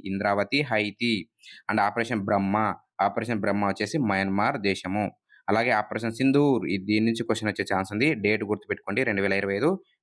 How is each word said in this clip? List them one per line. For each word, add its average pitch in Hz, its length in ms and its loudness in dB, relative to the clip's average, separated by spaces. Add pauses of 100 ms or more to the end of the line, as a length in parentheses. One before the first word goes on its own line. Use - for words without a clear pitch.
ఇంద్రావతి 101 600 0
హైతీ. 113 500 0 (520)
And 107 140 0
ఆపరేషన్ 110 440 0
బ్రహ్మ, 98 320 2 (440)
ఆపరేషన్ 107 400 0
బ్రహ్మ 101 260 0
వచ్చేసి 104 380 -2
మయన్మార్ 101 580 0
దేశము. 98 440 -2 (420)
అలాగే 113 240 2
ఆపరేషన్ 110 440 -2
సింధూర్, 135 500 4
ఇది 95 180 -2
దీని 107 220 2
నుంచి 117 180 0
క్వశ్చన్ 107 260 -2
వచ్చే 101 140 -4
ఛాన్స్ 95 260 -2
ఉంది. 110 260 0
డేట్ 104 280 0
గుర్తుపెట్టుకోండి, 101 580 -4
రెండు 104 200 0
వేల 98 120 0
ఇరవై 98 220 -2
ఐదు 131 140 0 (320)